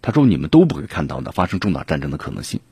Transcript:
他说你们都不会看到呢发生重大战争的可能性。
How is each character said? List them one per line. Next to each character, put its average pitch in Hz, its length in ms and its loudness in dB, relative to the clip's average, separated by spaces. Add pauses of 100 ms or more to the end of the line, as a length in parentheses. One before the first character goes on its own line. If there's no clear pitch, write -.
他 113 100 -4
说 147 140 6
你 92 100 4
们 71 140 -4
都 170 160 8
不 143 80 -2
会 71 120 -8
看 80 200 -4
到 67 160 -8
呢 - 100 -10
发 90 140 0
生 95 140 -4
重 101 120 0
大 69 120 -4
战 73 180 -2
争 73 80 -6
的 71 80 -6
可 - 120 -10
能 - 120 -10
性。 - 180 -8 (120)